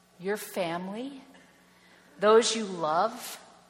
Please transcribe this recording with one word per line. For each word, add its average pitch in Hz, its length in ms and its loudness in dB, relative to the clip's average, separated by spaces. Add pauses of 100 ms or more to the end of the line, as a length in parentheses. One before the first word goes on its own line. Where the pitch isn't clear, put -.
(180)
your 196 200 -4
family, 202 840 -8 (960)
those 220 380 6
you 226 80 -4
love, 185 760 -2 (320)